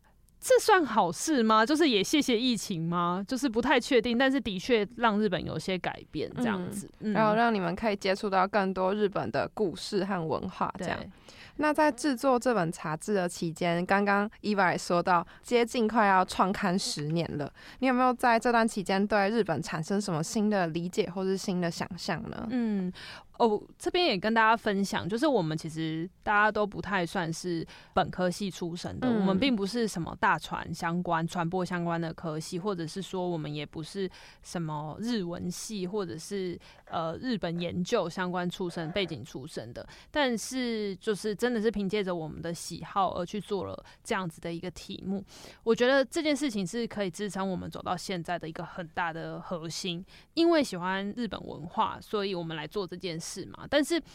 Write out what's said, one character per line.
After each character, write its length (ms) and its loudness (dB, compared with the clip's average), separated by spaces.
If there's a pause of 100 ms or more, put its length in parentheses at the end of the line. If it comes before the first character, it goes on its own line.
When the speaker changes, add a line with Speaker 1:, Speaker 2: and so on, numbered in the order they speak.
(400)
Speaker 1:
这 200 6
算 240 6
好 280 2
事 320 2
吗？ 200 6
就 120 2
是 120 6
也 160 4
谢 160 2
谢 200 4
疫 180 2
情 240 -4
吗？ 460 0
就 100 -4
是 100 0
不 140 0
太 180 4
确 220 4
定， 160 0
但 140 4
是 100 2
的 160 -4
确 380 2
让 260 2
日 80 4
本 160 -2
有 140 -6
些 180 -2
改 320 -6
变 180 -4 (100)
这 80 -2
样 260 -2
子。 180 -8 (120)
Speaker 2:
嗯， 100 -2
Speaker 1:
嗯。 20 0
Speaker 2:
然 140 4
后 80 4
让 180 4
你 60 0
们 160 -2
可 160 -2
以 40 0
接 200 0
触 120 -4
到 200 4
更 260 2
多 220 2
日 120 4
本 220 -2
的 240 0
故 220 -2
事 280 -2
和 240 -2
文 220 -2
化 300 -4
这 60 -6
样。 140 -2
Speaker 1:
对。 80 -10 (500)
Speaker 2:
那 140 4
在 200 6
制 240 0
作 240 4
这 120 2
本 200 2
杂 260 -6
志 160 -2
的 160 2
期 220 -4
间， 340 0
刚 180 4
刚 240 2 (140)
Eva 300 4
也 60 2
说 260 2
到 220 4 (180)
接 200 4
近 240 2
快 200 4
要 180 8
创 260 2
刊 260 2
十 320 -4
年 180 0 (100)
了， 140 -4 (280)
你 80 2
有 60 4
没 80 4
有 100 6
在 280 4
这 120 2
段 160 6
期 140 -4
间 240 2
对 240 4
日 140 4
本 180 -2
产 220 -4
生 180 0
什 100 -4
么 120 0
新 260 0
的 180 2
理 220 -4
解 200 0
或 140 -4
是 140 2
新 220 -2
的 100 0
想 180 -4 (100)
象 320 -4
呢？ 220 -8
Speaker 1:
嗯， 420 -2 (460)
哦， 200 4 (160)
这 140 -4
边 160 2
也 100 2
跟 200 0
大 60 6
家 140 6
分 300 0
享， 240 -4
就 80 -2
是 80 2
我 160 4
们 160 0
其 100 -8
实 400 -4 (140)
大 100 -2
家 200 6
都 140 2
不 140 -6
太 240 -2
算 300 -2
是 320 -4 (260)
本 200 2
科 180 0
系 220 -4
出 240 -6
身 240 -8
的， 80 0
Speaker 2:
嗯。 120 4
Speaker 1:
我 60 4
们 140 4
并 160 4
不 100 0
是 220 0
什 120 -4
么 200 -6
大 180 4
传 340 -8
相 300 -2
关、 260 0
传 220 -2
播 160 -2
相 180 -4
关 160 -2
的 140 -4
科 260 -6
系， 200 -6
或 160 -2
者 100 -6
是 160 -8
说 260 -4
我 80 -2
们 160 -6
也 140 -6
不 160 -10
是 260 -6 (360)
什 180 -6
么 380 -6
日 240 -2
文 260 -6
系， 380 -8
或 180 -4
者 100 -8
是， 400 -6 (300)
呃， 340 -4
日 160 -2
本 240 -4
研 240 -4
究 240 0
相 240 -4
关 160 -2
出 220 -6
身、 220 -6
背 120 0
景 220 -8
出 220 -12
身 260 -10
的， 140 -14 (240)
但 260 2
是 600 -4
就 180 -2
是 200 -4
真 180 0
的 80 0
是 100 2
凭 160 -2
借 160 0
着 100 -2
我 140 -6
们 140 -10
的 120 -6
喜 300 -10
好 300 0
而 120 -4
去 140 -6
做 240 -4
了 220 -10 (180)
这 100 -2
样 140 -2
子 140 -12
的 120 -6
一 60 -6
个 120 -8
题 340 -14
目。 180 -4 (400)
我 100 6
觉 140 4
得 160 6
这 180 -4
件 140 2
事 140 0
情 160 -2
是 200 -2
可 200 -4
以 40 -2
支 200 -6
撑 180 -4
我 80 -2
们 140 -8
走 120 -12
到 140 -2
现 260 -6
在 160 -4
的 120 -8
一 20 -10
个 140 -10
很 240 -10
大 240 -4
的 260 -8
核 300 -8
心， 340 -6 (300)
因 160 4
为 140 6
喜 140 -6
欢 380 -2
日 100 -4
本 200 -6
文 200 -10
化， 360 -2
所 240 -2
以 100 -2
我 80 -4
们 140 -6
来 100 -6
做 180 -4
这 120 -10
件 200 -6
事 280 -10
嘛。 240 -14
但 140 6
是， 180 0 (140)